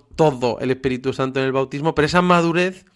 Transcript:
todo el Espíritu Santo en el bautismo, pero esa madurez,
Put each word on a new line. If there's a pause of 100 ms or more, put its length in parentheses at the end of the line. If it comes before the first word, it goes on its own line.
(160)
todo
el
Espíritu
Santo
en
el
bautismo,
pero
esa
madurez, (100)